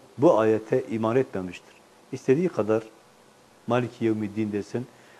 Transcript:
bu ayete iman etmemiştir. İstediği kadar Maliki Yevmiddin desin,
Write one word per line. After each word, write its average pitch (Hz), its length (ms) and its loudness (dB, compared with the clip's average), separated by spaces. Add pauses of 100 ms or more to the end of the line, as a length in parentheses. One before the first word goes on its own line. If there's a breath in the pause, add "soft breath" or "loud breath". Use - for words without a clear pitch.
(180)
bu 123 220 6
ayete 110 480 0
iman 113 280 -2
etmemiştir. 95 600 -4 (360)
İstediği 147 380 0
kadar 110 340 0 (840)
Maliki 120 380 -2
Yevmiddin 107 460 -2
desin, 110 360 -6 (320 loud breath)